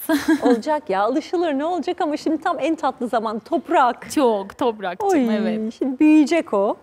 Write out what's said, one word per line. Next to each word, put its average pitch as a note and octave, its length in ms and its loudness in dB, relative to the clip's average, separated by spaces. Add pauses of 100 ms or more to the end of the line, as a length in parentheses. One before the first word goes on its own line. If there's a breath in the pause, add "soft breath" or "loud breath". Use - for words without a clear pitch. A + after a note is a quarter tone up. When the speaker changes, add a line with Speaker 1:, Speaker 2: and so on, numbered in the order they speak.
Speaker 1:
<laughs> D4+ 340 2
Speaker 2:
Olacak A#3+ 480 0
ya, F#3+ 120 0
alışılır, D#4 500 -2
ne C4+ 120 -2
olacak F4 360 -4
ama D#4 160 -2
şimdi D4+ 260 -4
tam C4 180 -2
en D#4 140 0
tatlı B3+ 340 -4
zaman. A3 300 -2
Toprak. C4 760 0
Speaker 1:
Çok, A3 460 0
toprakçım, A3 500 -2
Speaker 2:
Oy, B3+ 280 2
Speaker 1:
evet. A3 420 -4
Speaker 2:
şimdi B3+ 200 -4
büyüyecek D#4 560 4
o. G#3 280 0